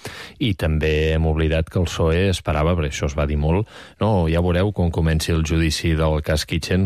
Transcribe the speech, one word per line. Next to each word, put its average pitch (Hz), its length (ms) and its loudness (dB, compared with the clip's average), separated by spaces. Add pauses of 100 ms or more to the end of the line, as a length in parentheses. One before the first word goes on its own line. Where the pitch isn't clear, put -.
(380)
i 117 160 -2
també 78 600 0
hem 80 100 2
oblidat 80 480 0
que 101 80 0
el 85 80 0
psoe 85 400 2
esperava, 82 480 0
perquè 73 160 -2
això 73 160 -4
es 71 80 -8
va 76 80 0
dir 73 160 0
molt, 85 240 2 (320)
«No, 98 320 2
ja 82 160 2
veureu 90 320 2
quan 87 160 0
comenci 80 400 0
el 80 80 2
judici 80 560 0
del 78 240 0
cas 78 240 -2
Kitchen 90 400 -2